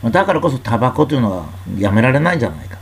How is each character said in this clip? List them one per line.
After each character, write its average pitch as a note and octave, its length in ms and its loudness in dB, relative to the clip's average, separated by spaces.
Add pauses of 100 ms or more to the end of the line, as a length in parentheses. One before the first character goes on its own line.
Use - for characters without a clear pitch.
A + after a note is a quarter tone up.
ま A#2 80 0
あ、 - 20 -4
だ F#3 140 4
か F#3+ 80 0
ら D#3 60 2
こ E3 100 2
そ C3+ 80 -4
タ A2+ 200 -2
バ B2 140 2
コ D3+ 140 2
と C#3+ 100 -4
い - 20 0
う B2+ 40 2
の A2 80 2
が F2+ 160 -6 (320)
や G2 140 0
め G#2+ 100 4
ら B2+ 100 4
れ C#3 80 4
な E3+ 140 2
い E3+ 40 -2
ん - 20 -2
じ A#2+ 60 0
ゃ F#2+ 40 -2
な D#2 140 -12
い - 40 -14
か。 - 140 -14